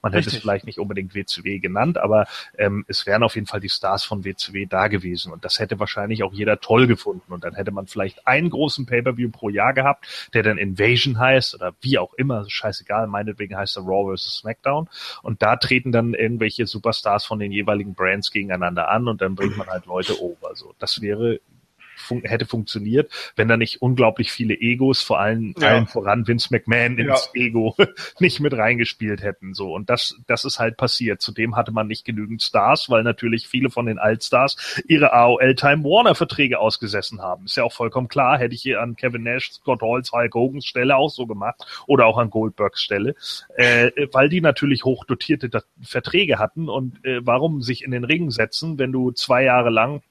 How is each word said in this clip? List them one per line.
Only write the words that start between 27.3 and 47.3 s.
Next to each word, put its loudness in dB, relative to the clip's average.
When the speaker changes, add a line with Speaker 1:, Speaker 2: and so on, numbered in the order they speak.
Speaker 1:
Ego 0
<laughs> 0
nicht 2
mit 0
reingespielt 0
hätten, -6
so. -8
Und -8
das, -2
das -2
ist -6
halt -2
passiert. -2
Zudem -4
hatte 0
man -2
nicht -8
genügend -6
Stars, 2
weil 4
natürlich -2
viele 0
von -2
den -2
Altstars 0
ihre 6
A 8
O 6
L 6
Time 2
Warner 6
Verträge 0
ausgesessen -2
haben. -6
Ist -6
ja 0
auch -2
vollkommen -4
klar, 2
hätte -2
ich -14
hier -2
an -6
Kevin -4
Nash, -4
Scott -2
Halls, -2
Hulk 0
Hogans -2
Stelle 2
auch 4
so -8
gemacht -6
oder 8
auch 6
an 2
Goldbergs -2
Stelle, -2
äh, 4
weil 4
die 0
natürlich 2
hochdotierte -2
Da-, -4
Verträge 0
hatten -2
und, -6
äh, -4
warum 0